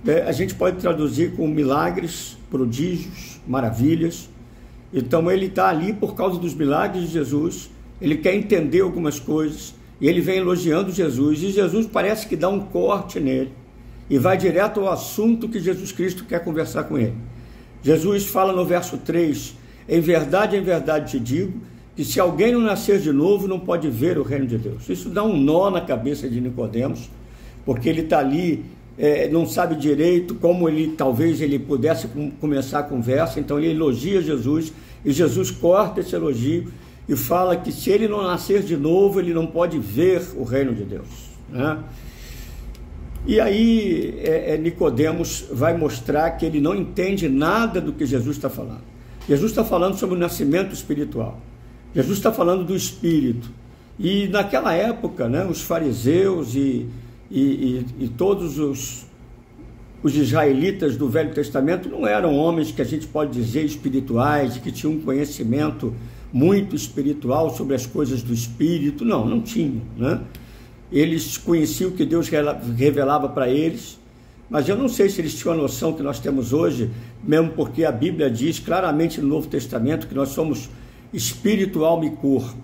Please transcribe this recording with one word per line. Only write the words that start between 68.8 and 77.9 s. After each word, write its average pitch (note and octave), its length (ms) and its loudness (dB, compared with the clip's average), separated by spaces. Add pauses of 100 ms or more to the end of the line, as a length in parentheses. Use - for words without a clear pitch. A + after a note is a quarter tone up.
Não, D#3+ 220 2
não A#2 140 2
tinham, C3 420 -2 (140)
né? B2 240 0 (720)
Eles D#3+ 460 2
conheciam E3+ 540 0
o - 20 -8
que F3 120 0
Deus D#3+ 240 0
rela-, D3 320 0 (160)
revelava C#3 520 2
pra C3 200 0
eles, D#3+ 500 0 (500)
mas C#3+ 200 0
eu G3+ 80 2
não C4 120 2
sei G3 200 4
se F#3+ 120 -2
eles D#3 140 -2
tinham E3+ 200 -2
a - 20 0
noção D#3+ 360 0
que D#3+ 100 -6
nós C#3 180 -4
temos C3 320 -2
hoje, C#3+ 380 2 (340)
mesmo D#3+ 260 4
porque D#3+ 340 -2
a D#3 60 2